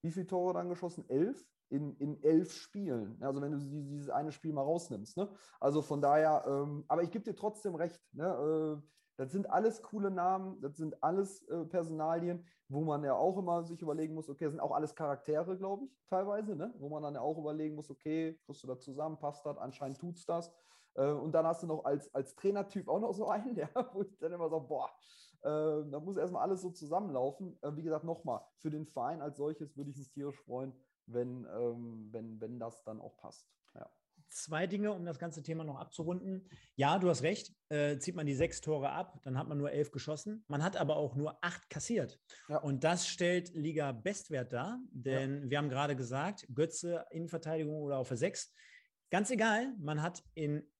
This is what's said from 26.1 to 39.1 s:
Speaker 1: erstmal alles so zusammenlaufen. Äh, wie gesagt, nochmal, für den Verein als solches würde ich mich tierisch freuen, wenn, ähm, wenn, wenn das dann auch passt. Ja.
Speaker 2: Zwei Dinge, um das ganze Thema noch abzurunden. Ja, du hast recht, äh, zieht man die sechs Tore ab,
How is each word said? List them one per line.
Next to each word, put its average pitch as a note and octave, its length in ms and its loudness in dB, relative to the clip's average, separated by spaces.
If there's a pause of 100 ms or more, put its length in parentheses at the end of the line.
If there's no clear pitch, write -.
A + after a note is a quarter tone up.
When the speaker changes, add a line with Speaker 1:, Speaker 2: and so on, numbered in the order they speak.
Speaker 1:
erstmal D#3+ 260 2
alles F#3 180 2
so F#3 80 -4
zusammenlaufen. D#3+ 960 -2
Äh, D3 120 -4
wie D#3+ 60 -6
gesagt, D#3 220 0
nochmal, E3 380 -2 (180)
für D#3+ 100 -2
den D3+ 160 -4
Verein C#3 380 -2
als C#3+ 140 -6
solches D3 380 -4
würde C#3 140 -6
ich C3 80 -10
mich C#3 140 -14
tierisch C#3+ 300 -8
freuen, C3 320 -6 (340)
wenn, B2 380 -2 (100)
ähm, A#2 560 -4
wenn, A2+ 300 -10
wenn A#2 180 -8
das A2+ 240 -8
dann A2 160 -8
auch - 180 -14
passt. - 300 -18 (280)
Ja. - 120 -14 (480)
Speaker 2:
Zwei D#3+ 320 -2
Dinge, G#3 240 0
um F3 140 -4
das D#3+ 140 -4
ganze D#3+ 220 -6
Thema D#3+ 220 -4
noch C#3+ 160 -6
abzurunden. F3+ 720 -4 (260)
Ja, D3 240 6
du F3+ 100 6
hast C3+ 140 4
recht, F#3 300 0 (160)
äh, D3 280 2
zieht - 180 -4
man D#3 100 -2
die C#3+ 100 2
sechs D#3+ 260 2
Tore C#3+ 300 0
ab, - 320 -4